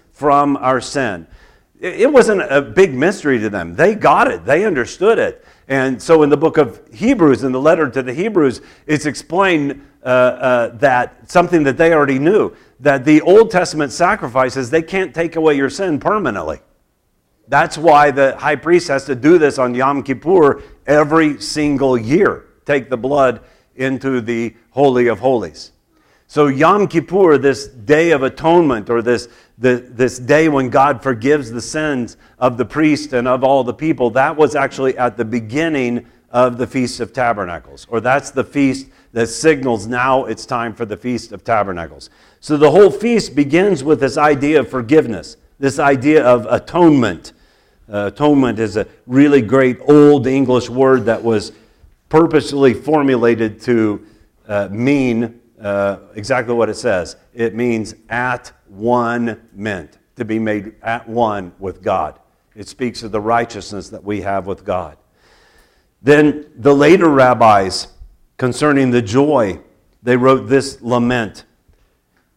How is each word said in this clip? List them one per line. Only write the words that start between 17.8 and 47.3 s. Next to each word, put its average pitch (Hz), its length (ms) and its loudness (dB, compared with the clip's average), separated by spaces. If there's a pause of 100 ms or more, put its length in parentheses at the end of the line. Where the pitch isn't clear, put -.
the 135 260 0
high 147 200 -4
priest 170 320 0
has 135 160 -4
to 143 100 -6
do 151 240 4
this 147 180 2
on 123 180 -2
Yom 135 280 -2
Kippur 139 600 0 (240)
every 151 540 2
single 139 560 -2
year, 120 500 -2 (200)
take 135 240 -4
the 127 80 -4
blood 131 420 -2 (360)
into 131 440 -4
the 113 340 -6 (160)
Holy 127 360 2
of 110 140 -2
Holies. 110 500 -4 (560)
So 147 220 0
Yom 165 400 2
Kippur, 165 500 2
this 131 300 -2
day 147 420 0
of 143 120 0
atonement, 143 680 0
or 117 140 -2
this, 117 260 -2 (300)
the, 123 320 0
this 120 280 -2
day 143 300 2
when 135 220 0
God 135 320 0
forgives 131 480 -2
the 117 100 -10
sins 143 560 -6 (220)
of 123 180 -2
the 123 80 -4
priest 151 480 -2
and 123 160 -2
of 127 160 0
all 135 180 2
the 120 120 -6
people, 139 360 -2
that 135 240 0
was 147 200 2
actually 135 420 -2
at 123 220 -4
the 117 80 -4
beginning 123 800 -4 (240)
of 123 260 0
the 120 100 -4
Feast 123 340 -6
of 110 120 -10
Tabernacles, 95 800 -6
or 117 100 -4
that's 127 300 -2
the 135 120 -4
feast 135 460 -4 (240)
that 117 140 -2
signals 127 600 -2
now 127 380 -2
it's 110 220 -10
time 117 260 -6
for 117 140 -8
the 101 100 -10
Feast 120 360 -8
of 95 120 -18
Tabernacles. 85 640 -6 (320)
So 147 160 -4
the 147 140 4
whole 185 200 6
feast 220 460 -2
begins 147 480 0
with 147 160 0
this 135 160 -2
idea 151 440 2
of 117 100 -4
forgiveness, 120 640 -2 (220)
this 139 200 -4
idea 143 460 2
of 123 220 2
atonement. 127 880 0 (580)